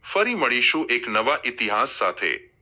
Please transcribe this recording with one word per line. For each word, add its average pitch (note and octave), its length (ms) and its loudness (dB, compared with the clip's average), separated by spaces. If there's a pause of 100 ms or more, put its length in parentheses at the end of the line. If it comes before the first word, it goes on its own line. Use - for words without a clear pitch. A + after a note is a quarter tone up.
(140)
ફરી A3 220 2
મળીશું B2+ 540 2
એક A#2+ 180 -2
નવા A2+ 380 0
ઇતિહાસ A2+ 440 0
સાથે. E2+ 600 -2 (120)